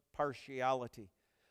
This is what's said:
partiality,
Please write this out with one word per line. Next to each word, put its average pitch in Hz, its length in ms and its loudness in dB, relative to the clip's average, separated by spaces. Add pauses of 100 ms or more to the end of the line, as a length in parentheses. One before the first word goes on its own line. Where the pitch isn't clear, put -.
(140)
partiality, 127 960 0 (400)